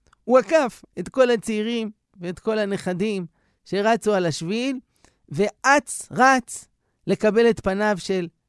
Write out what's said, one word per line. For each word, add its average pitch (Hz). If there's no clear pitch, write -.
הוא 247
עקף 285
את 185
כל 254
הצעירים 220
ואת 175
כל 220
הנכדים 196
שרצו 214
על 185
השביל, 220
ואץ 214
רץ 262
לקבל 214
את 208
פניו 202
של 180